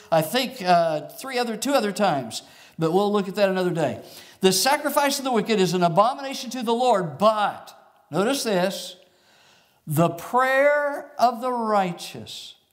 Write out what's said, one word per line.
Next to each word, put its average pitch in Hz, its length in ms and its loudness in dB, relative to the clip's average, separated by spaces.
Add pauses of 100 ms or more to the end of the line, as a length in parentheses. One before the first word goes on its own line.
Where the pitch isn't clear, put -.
(120)
I 160 100 4
think, 240 400 -4
uh, 165 480 2
three 262 280 -8
other, 233 200 -2
two 269 160 -2
other 214 180 2
times, 147 520 -2 (360)
but 160 140 0
we'll 202 180 4
look 202 160 0
at 185 80 -8
that 202 140 4
another 185 200 0
day. 151 320 -2 (380)
"The 190 120 4
sacrifice 285 680 0
of 262 60 -6
the 262 60 -2
wicked 220 280 2
is 180 140 2
an 180 100 0
abomination 254 680 0
to 254 120 -6
the 233 100 0
Lord, 202 440 2
but," 202 580 0 (340)
notice 226 340 0
this, 190 520 -2 (920)
"the 160 240 2
prayer 277 1120 0
of 233 220 2
the 254 100 -2
righteous," 190 1040 -4 (180)